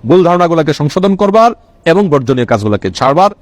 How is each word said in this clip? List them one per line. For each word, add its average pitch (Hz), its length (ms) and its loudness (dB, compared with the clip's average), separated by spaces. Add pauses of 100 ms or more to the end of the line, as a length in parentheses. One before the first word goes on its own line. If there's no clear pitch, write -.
ভুল 175 180 4
ধারণাগুলোকে 170 500 0
সংশোধন 185 420 -2
করবার 220 360 2 (340)
এবং 180 240 2
বর্জনীয় 127 360 0
কাজগুলোকে 104 460 -2
ছাড়বার 156 400 0 (100)